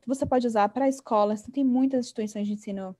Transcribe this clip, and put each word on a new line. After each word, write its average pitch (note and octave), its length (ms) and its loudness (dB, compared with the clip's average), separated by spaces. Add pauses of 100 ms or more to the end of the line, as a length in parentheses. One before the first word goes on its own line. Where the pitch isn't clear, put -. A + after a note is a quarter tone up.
você C4+ 180 -2
pode B3+ 220 2
usar G#3+ 220 2
pra C4 200 2
escola. G#3+ 460 0
Então, G#3+ 160 -12
tem C#4 140 0
muitas C4 420 2
instituições G#3 400 -6
de G#3 60 -2
ensino G3 480 -8